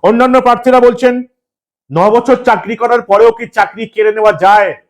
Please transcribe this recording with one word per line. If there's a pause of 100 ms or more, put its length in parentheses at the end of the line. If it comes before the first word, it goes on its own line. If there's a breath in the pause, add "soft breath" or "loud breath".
অন্যান্য
প্রার্থীরা
বলছেন (760)
ন (120)
বছর
চাকরি
করার
পরেও
কি (100)
চাকরি
কেড়ে
নেওয়া (100)
যায়? (180)